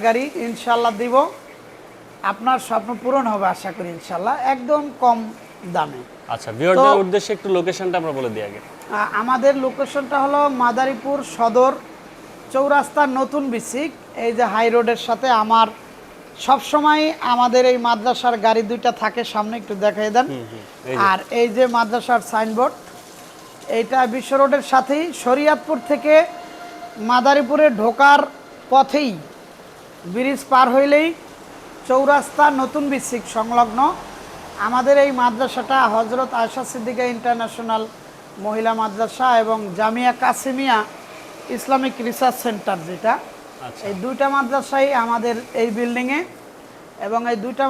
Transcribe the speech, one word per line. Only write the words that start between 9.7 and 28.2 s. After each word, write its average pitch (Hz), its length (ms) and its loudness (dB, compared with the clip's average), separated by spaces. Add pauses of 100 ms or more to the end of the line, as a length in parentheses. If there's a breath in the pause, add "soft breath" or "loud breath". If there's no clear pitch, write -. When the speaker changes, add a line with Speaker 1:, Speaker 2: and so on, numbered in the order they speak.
Speaker 1:
হলো 285 160 2 (220)
মাদারীপুর 254 560 0 (180)
সদর 240 380 4 (800)
চৌরাস্তা 285 500 2 (160)
নতুন 277 240 -2 (100)
বিসিক, 262 360 -6 (360)
এই 233 120 0
যে 240 160 2
হাই 226 220 2
রোডের 233 320 2
সাথে 240 200 -2 (160)
আমার 226 240 4 (800)
সবসময় 294 580 2 (300)
আমাদের 247 380 4
এই 254 60 2 (100)
মাদ্রাসার 240 480 0 (100)
গাড়ি 226 160 4 (100)
দুইটা 240 200 0 (100)
থাকে 214 200 -2 (120)
সামনে, 214 280 -4
একটু 208 120 -10 (120)
দেখাই 214 300 0
দেন। 254 180 4
Speaker 2:
হুম, 120 180 -10
হুম, 110 120 -16 (280)
এই 131 40 -2
যে। - 140 2
Speaker 1:
আর 190 100 2 (200)
এই 233 160 4
যে 254 80 4 (120)
মাদ্রাসার 233 460 0 (100)
সাইনবোর্ড, 220 420 0 (1040)
এইটা 226 220 0 (140)
বিশ্ব 262 180 -6 (100)
রোডের 277 300 4
সাথেই, 269 320 2 (200)
শরিয়াতপুর 302 540 2 (120)
থেকে 294 240 2 (960)
মাদারীপুরে 277 560 4 (160)
ঢোকার 277 400 6 (520)